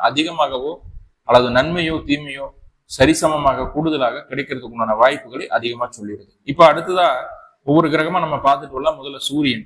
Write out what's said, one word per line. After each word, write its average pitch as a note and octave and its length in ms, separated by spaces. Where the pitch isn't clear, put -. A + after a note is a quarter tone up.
அதிகமாகவோ D3 720
அல்லது B2 300
நன்மையோ D#3+ 500
தீமையோ C#3 460
சரிசமமாக C#3+ 760
கூடுதலாக C#3+ 560
கிடைக்கிறதுக்கு B2+ 500
உண்டான A2 200
வாய்ப்புகளை B2 540
அதிகமா A#2+ 380
சொல்லிடுது. G#2 440
இப்ப C#3 180
அடுத்ததா E3 420
ஒவ்வொரு D#3 280
கிரகமா D#3 300
நம்ம D#3 180
பார்த்துட்டு C#3 380
வரலாம். C3+ 220
முதல்ல C3+ 240
சூரியன். C3+ 440